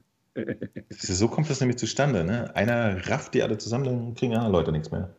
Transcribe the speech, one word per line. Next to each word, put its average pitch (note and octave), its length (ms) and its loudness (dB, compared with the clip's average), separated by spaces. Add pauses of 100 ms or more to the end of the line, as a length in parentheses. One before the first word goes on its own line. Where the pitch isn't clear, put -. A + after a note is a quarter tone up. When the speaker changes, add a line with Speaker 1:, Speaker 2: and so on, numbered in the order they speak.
(340)
Speaker 1:
<laughs> - 0 - (560)
Speaker 2:
Siehst - 180 -10
du, G2 60 0
so G2+ 120 4
kommt D3+ 240 0
das C3 80 0
nämlich B2 200 2
zustande, A2+ 440 2
ne? G#2+ 320 -2
Einer G#2 540 0
rafft B2+ 260 -2
die A#2+ 80 4
alle G#2+ 160 0
zusammen, A#2+ 260 -2
dann A#2+ 300 -2
kriegen B2 160 0
die A2+ 60 2
anderen A2+ 160 2
Leute D#2+ 180 4
nichts D2+ 220 -2
mehr. F#2+ 260 -4